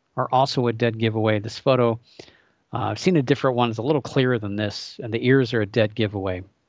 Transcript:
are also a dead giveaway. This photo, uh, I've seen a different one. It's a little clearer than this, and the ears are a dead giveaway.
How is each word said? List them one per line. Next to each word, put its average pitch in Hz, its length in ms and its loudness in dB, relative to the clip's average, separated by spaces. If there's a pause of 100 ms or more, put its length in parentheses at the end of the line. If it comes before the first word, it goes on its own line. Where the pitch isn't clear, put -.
(160)
are 127 160 -2
also 131 360 2
a 117 40 0
dead 113 260 -2
giveaway. 110 400 0
This 107 200 -10
photo, 120 400 2 (720)
uh, - 60 -6
I've 104 200 -4
seen 185 180 2
a 143 60 4
different 131 340 0
one. 120 120 2
It's 113 100 -6
a 110 40 -6
little 143 180 0
clearer 127 380 0
than 101 180 -8
this, - 460 -6
and 113 100 -10
the 120 140 -2
ears 127 260 4
are 117 80 0
a 104 60 0
dead 107 280 0
giveaway. 98 480 -2 (260)